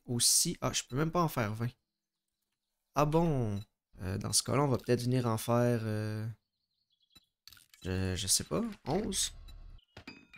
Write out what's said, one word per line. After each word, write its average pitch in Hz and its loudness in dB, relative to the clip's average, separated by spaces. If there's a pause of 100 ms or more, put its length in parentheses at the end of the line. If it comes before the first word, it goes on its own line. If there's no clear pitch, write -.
aussi. - 2
Ah, 127 0
je - 0
peux - -8
même 160 0
pas 175 2
en 160 4
faire 110 0
vingt. 117 -4 (1200)
Ah 143 4
bon ? 143 2 (440)
Euh, 95 -4
dans 107 -4
ce - 2
cas-là, 117 0
on 147 2
va 127 2
peut-être 120 0
venir 123 2
en 113 0
faire, 120 2
euh, 107 -4 (1600)
je, 92 0
je 98 -4
sais - 2
pas, 208 -2 (220)
onze. 190 -2 (1040)